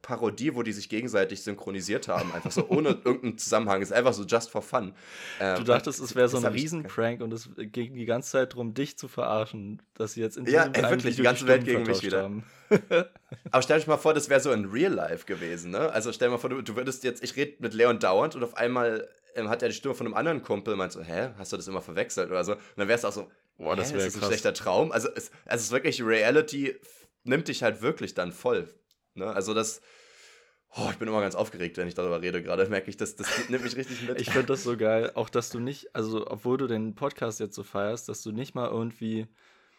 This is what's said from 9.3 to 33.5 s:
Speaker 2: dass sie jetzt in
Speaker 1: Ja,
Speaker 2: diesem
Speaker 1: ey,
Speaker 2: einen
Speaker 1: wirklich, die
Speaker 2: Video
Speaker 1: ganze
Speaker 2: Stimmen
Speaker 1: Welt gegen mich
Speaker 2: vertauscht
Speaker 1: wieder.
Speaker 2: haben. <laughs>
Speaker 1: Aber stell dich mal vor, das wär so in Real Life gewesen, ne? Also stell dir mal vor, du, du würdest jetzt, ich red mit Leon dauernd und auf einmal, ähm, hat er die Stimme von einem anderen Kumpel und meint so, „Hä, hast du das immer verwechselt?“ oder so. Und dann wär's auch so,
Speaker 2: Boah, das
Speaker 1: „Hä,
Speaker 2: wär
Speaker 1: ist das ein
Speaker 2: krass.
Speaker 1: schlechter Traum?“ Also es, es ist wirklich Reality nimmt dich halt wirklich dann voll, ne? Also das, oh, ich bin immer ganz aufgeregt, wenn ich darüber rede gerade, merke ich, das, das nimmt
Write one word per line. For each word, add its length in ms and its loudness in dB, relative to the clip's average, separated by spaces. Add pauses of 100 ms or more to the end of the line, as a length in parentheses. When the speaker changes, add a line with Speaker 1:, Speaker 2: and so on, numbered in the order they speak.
Speaker 2:
dass 200 -6
sie 80 -6
jetzt 160 -2
in 80 -8
Speaker 1:
Ja, 180 6
Speaker 2:
diesem 100 0
Speaker 1:
ey, 100 4
Speaker 2:
einen 80 4
Speaker 1:
wirklich, 240 2
die 60 0
Speaker 2:
Video 20 6
Speaker 1:
ganze 200 6
Speaker 2:
Stimmen 100 6
Speaker 1:
Welt 120 6
gegen 180 2
mich 40 -2
Speaker 2:
vertauscht 200 0
Speaker 1:
wieder. 160 2
Speaker 2:
haben. 200 -6 (260)
<laughs> 360 4 (460)
Speaker 1:
Aber 100 6
stell 160 4
dich 100 0
mal 100 4
vor, 160 4
das 160 0
wär 100 8
so 120 2
in 140 2
Real 280 2
Life 320 -2
gewesen, 460 -6
ne? 200 0
Also 200 -2
stell 160 2
dir 60 0
mal 40 0
vor, 120 -4
du, 120 -6
du 140 -8
würdest 280 -4
jetzt, 200 -2
ich 120 -6
red 260 -2
mit 120 -4
Leon 260 6
dauernd 360 4
und 80 -4
auf 140 -6
einmal, 500 0 (280)
ähm, 140 -2
hat 140 -2
er 60 2
die 60 -4
Stimme 200 -4
von 120 -6
einem 80 -4
anderen 280 0
Kumpel 300 -2
und 60 -2
meint 120 -2
so, 100 -12
„Hä, 360 -4
hast 140 -12
du 60 -2
das 100 -12
immer 140 -4
verwechselt?“ 480 -2
oder 140 0
so. 100 -2
Und 60 -4 (180)
dann 100 0
wär's 180 4
auch 60 -2
so, 200 -8 (260)
Speaker 2:
Boah, 180 0
das 160 0
Speaker 1:
„Hä, 20 -4
Speaker 2:
wär 120 2
Speaker 1:
ist 100 -2
das 0 -
ein 60 -8
Speaker 2:
krass. 80 2
Speaker 1:
schlechter 240 2
Traum?“ 380 2
Also 240 0
es, 160 -10 (140)
es 160 -2
ist 100 -6
wirklich 320 0
Reality 720 4 (480)
nimmt 240 2
dich 160 -2
halt 180 2
wirklich 320 -2
dann 180 -2
voll, 360 0 (480)
ne? 120 -6
Also 260 -2
das, 280 -2 (920)
oh, 160 -2
ich 60 -8
bin 100 -6
immer 140 2
ganz 140 0
aufgeregt, 420 -4
wenn 100 -2
ich 80 -8
darüber 260 0
rede 220 -2
gerade, 240 2
merke 220 -2
ich, 80 -12
das, 180 -6
das 340 -4
nimmt 140 -2